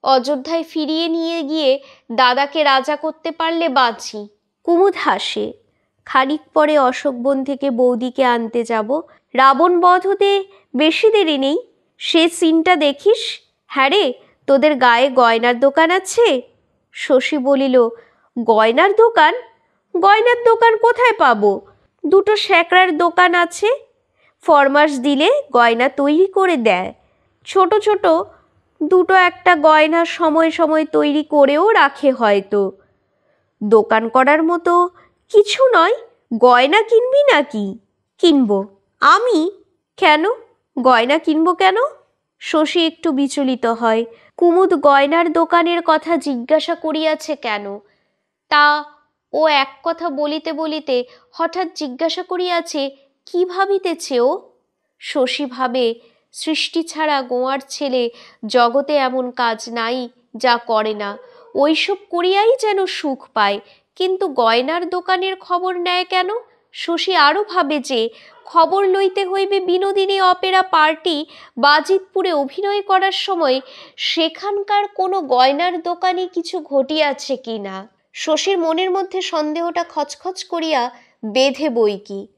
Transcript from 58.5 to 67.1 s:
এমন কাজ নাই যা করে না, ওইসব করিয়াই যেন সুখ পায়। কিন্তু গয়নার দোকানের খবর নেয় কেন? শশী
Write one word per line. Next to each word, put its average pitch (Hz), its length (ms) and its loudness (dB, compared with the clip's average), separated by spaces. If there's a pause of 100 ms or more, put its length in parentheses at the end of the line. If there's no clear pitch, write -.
এমন 254 340 -2
কাজ 233 400 -6
নাই 233 380 -6 (280)
যা 240 300 0
করে 214 280 -2
না, 202 240 -10 (360)
ওইসব 311 420 0 (140)
করিয়াই 381 400 0 (100)
যেন 403 260 -2
সুখ - 480 -8
পায়। 202 260 -2 (360)
কিন্তু 370 320 -4
গয়নার 262 640 -2
দোকানের 370 460 -4
খবর 359 400 -6
নেয় 359 280 -4
কেন? 370 240 -2 (440)
শশী 339 420 -4